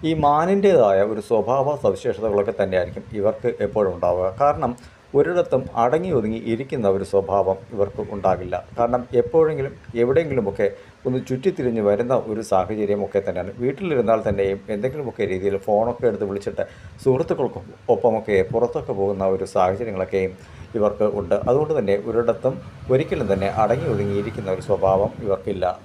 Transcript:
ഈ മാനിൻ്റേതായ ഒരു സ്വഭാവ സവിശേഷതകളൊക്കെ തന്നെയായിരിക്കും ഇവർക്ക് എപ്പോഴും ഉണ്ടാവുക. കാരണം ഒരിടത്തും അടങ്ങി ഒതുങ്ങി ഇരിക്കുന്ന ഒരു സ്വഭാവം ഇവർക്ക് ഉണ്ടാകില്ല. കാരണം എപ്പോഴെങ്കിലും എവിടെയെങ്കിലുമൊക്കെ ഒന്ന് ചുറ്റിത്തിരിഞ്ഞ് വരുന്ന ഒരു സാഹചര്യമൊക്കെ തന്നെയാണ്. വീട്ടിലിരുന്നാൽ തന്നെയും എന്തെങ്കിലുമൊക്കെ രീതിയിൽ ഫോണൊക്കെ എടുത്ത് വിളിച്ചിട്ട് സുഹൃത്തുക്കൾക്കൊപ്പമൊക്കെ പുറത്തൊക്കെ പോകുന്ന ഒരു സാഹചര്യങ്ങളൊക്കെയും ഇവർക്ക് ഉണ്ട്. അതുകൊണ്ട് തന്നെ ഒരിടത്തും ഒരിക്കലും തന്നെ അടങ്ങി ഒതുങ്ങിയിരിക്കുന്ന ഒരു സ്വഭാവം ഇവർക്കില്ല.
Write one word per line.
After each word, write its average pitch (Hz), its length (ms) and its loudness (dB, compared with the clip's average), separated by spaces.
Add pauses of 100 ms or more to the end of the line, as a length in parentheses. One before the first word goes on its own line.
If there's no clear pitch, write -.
ഈ 160 80 0 (140)
മാനിൻ്റേതായ 156 720 6 (120)
ഒരു 107 160 -4
സ്വഭാവ 120 400 2 (160)
സവിശേഷതകളൊക്കെ 101 720 0
തന്നെയായിരിക്കും 92 460 -2 (160)
ഇവർക്ക് 107 300 0 (160)
എപ്പോഴും 98 300 0
ഉണ്ടാവുക. 90 320 0 (120)
കാരണം 147 320 2 (440)
ഒരിടത്തും 156 460 2 (200)
അടങ്ങി 156 360 2
ഒതുങ്ങി 110 220 -2 (120)
ഇരിക്കുന്ന 117 440 -2
ഒരു 95 160 -2
സ്വഭാവം 95 460 2 (160)
ഇവർക്ക് 101 280 -2 (140)
ഉണ്ടാകില്ല. 92 400 0 (220)
കാരണം 120 240 0 (200)
എപ്പോഴെങ്കിലും 143 520 0 (220)
എവിടെയെങ്കിലുമൊക്കെ 120 720 0 (380)
ഒന്ന് 127 220 0
ചുറ്റിത്തിരിഞ്ഞ് 127 640 -2
വരുന്ന 117 240 2 (180)
ഒരു 110 100 -4
സാഹചര്യമൊക്കെ 101 840 0
തന്നെയാണ്. 90 240 -4 (100)
വീട്ടിലിരുന്നാൽ 123 680 0
തന്നെയും 98 320 0 (100)
എന്തെങ്കിലുമൊക്കെ 117 640 -4
രീതിയിൽ 98 260 -2
ഫോണൊക്കെ 113 500 0
എടുത്ത് 104 220 -2
വിളിച്ചിട്ട് 98 360 -6 (380)
സുഹൃത്തുക്കൾക്കൊപ്പമൊക്കെ 120 1300 0 (160)
പുറത്തൊക്കെ 120 400 0
പോകുന്ന 98 320 0
ഒരു 95 300 0
സാഹചര്യങ്ങളൊക്കെയും 95 800 0 (420)
ഇവർക്ക് 104 320 2 (120)
ഉണ്ട്. 92 160 0
അതുകൊണ്ട് 147 440 2
തന്നെ 101 180 0 (100)
ഒരിടത്തും 117 480 0 (360)
ഒരിക്കലും 139 420 0
തന്നെ 95 160 0 (140)
അടങ്ങി 127 300 0
ഒതുങ്ങിയിരിക്കുന്ന 101 580 -4
ഒരു 92 180 -4
സ്വഭാവം 95 420 2 (160)
ഇവർക്കില്ല. 95 380 -2 (200)